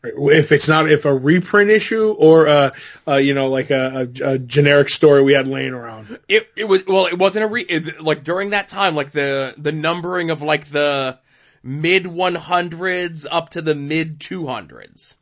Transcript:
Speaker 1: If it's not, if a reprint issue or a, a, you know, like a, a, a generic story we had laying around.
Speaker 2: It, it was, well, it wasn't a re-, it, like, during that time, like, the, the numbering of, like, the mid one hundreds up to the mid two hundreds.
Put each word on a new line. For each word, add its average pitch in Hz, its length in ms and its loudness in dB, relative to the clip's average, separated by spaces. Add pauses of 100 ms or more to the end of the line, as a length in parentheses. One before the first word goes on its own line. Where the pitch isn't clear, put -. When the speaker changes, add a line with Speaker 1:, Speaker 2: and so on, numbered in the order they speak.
Speaker 1:
If 143 500 2
it's 143 140 2
not, 156 240 2
if 151 140 2
a 143 100 2
reprint 180 560 2
issue 214 480 0
or 156 280 8
a, 143 260 4 (340)
a, 139 140 2
you 139 140 2
know, 135 160 -2
like 135 200 -4
a, 131 380 -2 (120)
a, 139 100 -4
a 135 80 -2
generic 143 500 2
story 143 340 6
we 139 120 6
had 135 120 2
laying 135 280 -6
around. 113 440 -16 (100)
Speaker 2:
It, 214 280 0
it 208 80 -6
was, 190 220 2
well, 190 200 2
it 175 120 -6
wasn't 196 260 0
a 214 40 -2
re-, 214 200 -6
it, 170 320 -6
like, 151 240 -4
during 185 260 -6
that 202 180 -4
time, 185 260 -2
like, 143 180 -4
the, 139 460 -4
the 151 140 -4
numbering 170 580 -4
of, 147 120 -6
like, 151 280 -4
the 143 480 -2 (440)
mid 160 440 -2
one 175 280 -4
hundreds 175 960 -6
up 165 200 -4
to 170 120 -10
the 156 120 -2
mid 151 440 -6
two 175 280 -10
hundreds. 60 760 -14